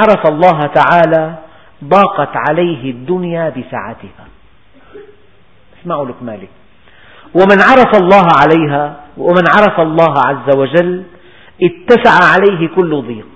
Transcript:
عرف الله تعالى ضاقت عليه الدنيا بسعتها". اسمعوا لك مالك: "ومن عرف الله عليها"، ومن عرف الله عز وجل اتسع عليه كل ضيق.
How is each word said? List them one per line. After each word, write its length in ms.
عرف 280
الله 300
تعالى 760
ضاقت 480
عليه 420
الدنيا 580
بسعتها". 800
اسمعوا 240
لك 180
مالك: 260
"ومن 260
عرف 400
الله 260
عليها"، 580
ومن 260
عرف 220
الله 340
عز 320
وجل 460
اتسع 720
عليه 420
كل 260
ضيق. 340